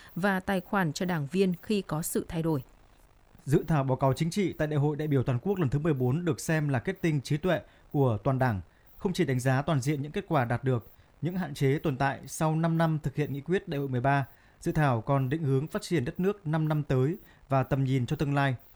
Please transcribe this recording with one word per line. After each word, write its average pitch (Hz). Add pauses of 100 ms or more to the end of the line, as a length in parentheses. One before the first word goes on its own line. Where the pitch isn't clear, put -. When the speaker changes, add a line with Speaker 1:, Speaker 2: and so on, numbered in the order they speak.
(160)
Speaker 1:
và 190
tài 190
khoản 180
cho -
đảng 165
viên 190
khi 208
có 156
sự -
thay 165
đổi. 156 (800)
Speaker 2:
Dự 139
thảo 151
báo 131
cáo 135
chính 160
trị 180
tại 151
Đại 151
hội 147
đại 151
biểu 139
toàn 123
quốc 196
lần 147
thứ 139
mười 160
bốn 131
được 147
xem 156
là 131
kết 190
tinh 151
trí 147
tuệ 160 (300)
của 131
toàn 131
Đảng, 117 (360)
không 190
chỉ 175
đánh 127
giá 131
toàn 143
diện 143
những 151
kết 196
quả 143
đạt 117
được, 127 (340)
những 175
hạn 156
chế 139
tồn 139
tại 135
sau 156
năm 165
năm 160
thực 143
hiện 143
nghị 139
quyết 190
Đại 151
hội 139
mười 123
ba, 139 (340)
dự 165
thảo 139
còn 135
định 165
hướng 135
phát 208
triển 143
đất 165
nước 190
năm 156
năm 151
tới 139 (320)
và 135
tầm 135
nhìn 131
cho 151
tương 143
lai. 139 (200)